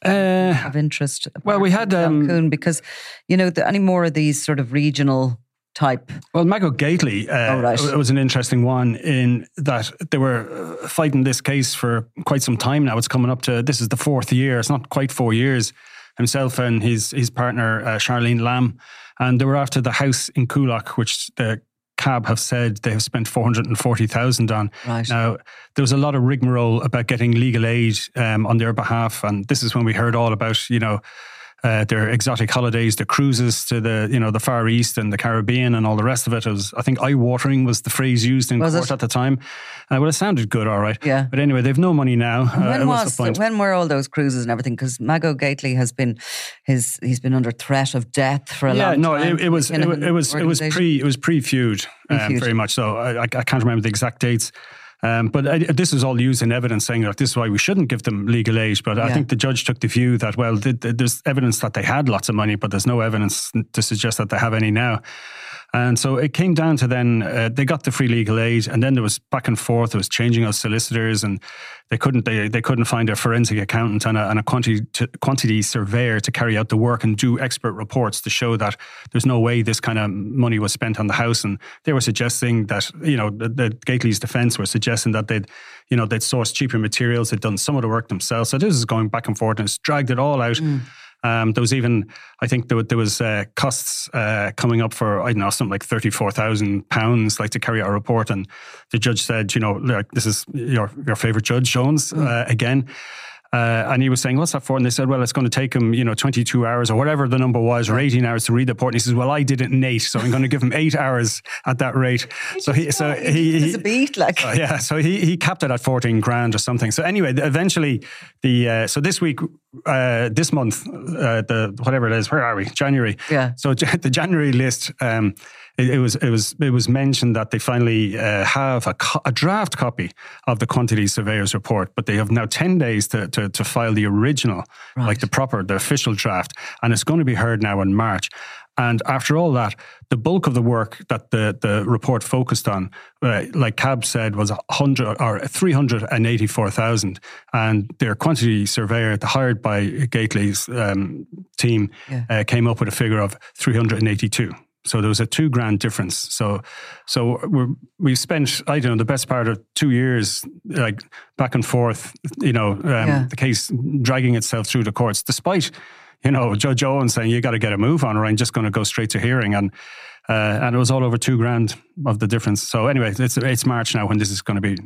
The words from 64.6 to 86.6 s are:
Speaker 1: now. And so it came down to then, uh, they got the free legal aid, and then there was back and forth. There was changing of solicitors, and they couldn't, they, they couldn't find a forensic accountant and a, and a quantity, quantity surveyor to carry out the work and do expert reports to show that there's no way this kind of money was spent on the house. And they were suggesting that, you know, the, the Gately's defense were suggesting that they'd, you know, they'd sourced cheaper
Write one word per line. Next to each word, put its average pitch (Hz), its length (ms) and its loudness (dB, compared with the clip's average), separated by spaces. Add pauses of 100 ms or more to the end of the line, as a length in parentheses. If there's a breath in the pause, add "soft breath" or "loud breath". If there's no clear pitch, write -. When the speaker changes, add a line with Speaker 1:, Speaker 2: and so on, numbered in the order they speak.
Speaker 1:
now. 117 300 0 (720 loud breath)
And 120 220 2
so 135 200 0
it 139 160 0
came 180 200 2
down 160 240 2
to 127 100 2
then, 120 360 2
uh, 113 280 0
they 139 140 0
got 151 160 0
the 143 100 -2
free 131 160 2
legal 113 320 2
aid, 117 280 2
and 120 160 0
then 135 100 4
there 127 80 2
was 107 160 -2 (140)
back 131 160 -2
and 117 100 2
forth. 117 340 0
There 110 60 0
was 95 100 -2
changing 117 360 2
of 107 100 0
solicitors, 113 720 -2
and 101 180 -4 (480 loud breath)
they 117 80 -2
couldn't, 127 280 2
they, 107 220 0
they 113 140 -2
couldn't 117 240 0
find 113 240 0
a 107 60 0
forensic 117 420 0
accountant 107 480 0
and 110 100 2
a, 107 140 0
and 107 80 2
a 107 60 -2
quantity, 113 380 0 (400)
quantity 110 420 0
surveyor 110 560 -2
to 110 120 -4
carry 113 280 0
out 110 100 -2
the 110 80 2
work 117 260 0
and 110 140 2
do 120 220 2
expert 120 340 -4
reports 107 480 -4
to - 80 -8
show 117 260 -2
that 104 220 -2 (360 loud breath)
there's 127 120 2
no 127 140 2
way 117 240 2
this 110 160 -2
kind 113 180 -2
of 104 140 -2
money 110 480 0
was 104 140 0
spent 110 260 -4
on 110 80 -2
the 95 60 -2
house. 117 300 0
And 101 140 -4 (280 loud breath)
they 156 80 0
were 131 80 2
suggesting 117 640 0
that, 101 240 -4 (100)
you 151 160 0
know, 107 140 -2
the, 113 180 -4
the 117 260 -2 (120)
Gately's 120 320 2
defense 120 400 0
were 98 80 -2
suggesting 113 460 -2
that 107 140 -2
they'd, 107 200 -2 (420 loud breath)
you 127 80 2
know, 117 80 2
they'd 110 160 -2
sourced 120 320 -2
cheaper 123 240 0